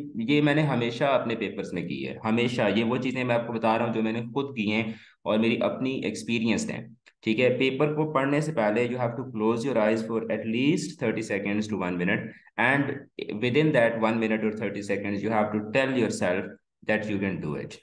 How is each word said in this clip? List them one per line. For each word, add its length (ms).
ये 260
मैंने 200
हमेशा 460
अपने 260
papers 400
में 120
की 160
है, 220
हमेशा। 440
ये 160
वो 140
चीज़ें 260
मैं 100
आपको 180
बता 240
रहा 100
हूँ 80
जो 80
मैंने 200
खुद 340
की 140
हैं 260
और 140
मेरी 180
अपनी 480
experience 680
हैं। 260
ठीक 140
है, 200
Paper 360
को 180
पढ़ने 300
से 100
पहले 360
you 100
have 140
to 120
close 300
your 100
eyes 240
for 200
at 260
least 580
thirty 240
seconds 400
to 140
one 200
minute 240
and 220
within 320
that 320
one 160
minute 240
or 160
thirty 300
seconds 340
you 80
have 220
to 60
tell 200
yourself 480
that 200
you 140
can 200
do 220
it। 160